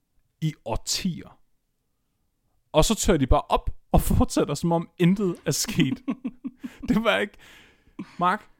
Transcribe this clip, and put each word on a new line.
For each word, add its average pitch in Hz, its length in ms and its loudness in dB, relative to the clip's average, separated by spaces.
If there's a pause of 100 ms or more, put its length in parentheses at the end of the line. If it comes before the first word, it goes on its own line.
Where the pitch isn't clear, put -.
(400)
i 156 120 -2 (120)
årtier. - 760 -6 (1300)
Og 156 120 6
så 220 100 2
tør 190 220 2
de 139 100 2
bare 147 220 4
op - 220 0 (220)
og - 80 6
fortsætter, - 540 0
som 170 180 -2
om 170 160 -2 (100)
intet 185 380 2 (100)
er 160 40 -2
sket. - 520 -2 (400)
<laughs> - 460 -14
Det 226 160 0
var 196 140 2
ikke... 202 140 -4 (840)
Mark, 180 300 -2 (120)